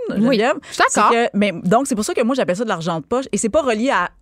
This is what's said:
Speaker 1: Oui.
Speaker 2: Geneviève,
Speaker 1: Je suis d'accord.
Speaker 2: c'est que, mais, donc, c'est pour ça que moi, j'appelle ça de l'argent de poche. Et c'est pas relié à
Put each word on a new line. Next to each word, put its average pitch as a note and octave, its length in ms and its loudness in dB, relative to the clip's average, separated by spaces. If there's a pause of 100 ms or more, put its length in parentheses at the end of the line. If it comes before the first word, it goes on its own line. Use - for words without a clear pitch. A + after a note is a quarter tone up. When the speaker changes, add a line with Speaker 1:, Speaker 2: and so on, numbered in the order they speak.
(100)
Speaker 1:
Oui. - 60 -6
Speaker 2:
Geneviève, A#3 380 2 (140)
Speaker 1:
Je - 60 -16
suis - 80 0 (100)
d'accord. A3+ 200 4
Speaker 2:
c'est A#3 140 2
que, - 80 -6
mais, G3+ 180 2 (100)
donc, A3+ 240 2
c'est C4 80 -4
pour G#3 100 -2
ça F4 80 -4
que D#4 120 0
moi, A#3+ 100 0
j'appelle G3 220 0
ça A#3+ 80 -4
de A3 40 -2
l'argent E3 300 -4
de - 60 -8
poche. C4 260 -2
Et G#3 60 -2
c'est A3 120 -2
pas D4+ 140 2
relié B3 280 0
à F3+ 180 0 (140)